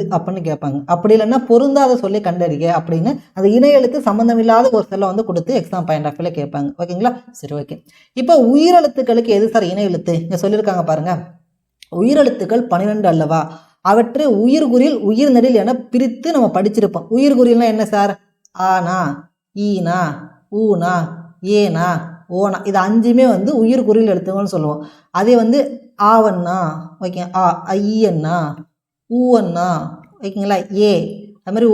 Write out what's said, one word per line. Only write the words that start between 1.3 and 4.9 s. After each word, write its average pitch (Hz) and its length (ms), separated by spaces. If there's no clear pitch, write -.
பொருந்தாத 269 460
சொல்லை 202 240
கண்டறிக 170 440
அப்படின்னு 165 320
அந்த 190 120
இன 247 200
எழுத்து 254 200
சம்பந்தமில்லாத 226 640
ஒரு 214 200
சொல்லை 196 180